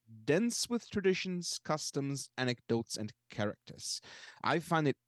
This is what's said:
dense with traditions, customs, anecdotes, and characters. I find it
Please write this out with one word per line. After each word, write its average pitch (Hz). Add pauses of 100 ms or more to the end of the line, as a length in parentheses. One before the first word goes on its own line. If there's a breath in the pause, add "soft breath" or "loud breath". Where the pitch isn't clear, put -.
(260)
dense 220
with 240
traditions, 185
customs, 139
anecdotes, 117
and 107 (160)
characters. - (420 loud breath)
I 139
find 160
it 127